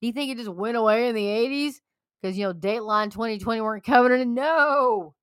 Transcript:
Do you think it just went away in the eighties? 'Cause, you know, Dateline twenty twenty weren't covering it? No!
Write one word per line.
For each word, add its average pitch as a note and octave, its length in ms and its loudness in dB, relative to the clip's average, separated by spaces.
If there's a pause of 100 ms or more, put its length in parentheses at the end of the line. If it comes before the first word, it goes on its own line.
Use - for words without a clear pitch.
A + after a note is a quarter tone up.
Do A3 60 -4
you A#3+ 60 -2
think C4+ 180 -4
it B3 60 -6
just A3+ 140 -8
went G#3 260 -4
away A3+ 320 4
in A#3 60 0
the G#3 120 -2
eighties? C4 540 -2 (420)
'Cause, F#3+ 140 -4
you G3+ 80 -4
know, F#3 80 -2
Dateline G#3+ 580 -2
twenty A3 280 -6
twenty A3 240 -4
weren't G#3+ 220 -4
covering B3 360 6
it? B3 80 -2
No! C4 960 0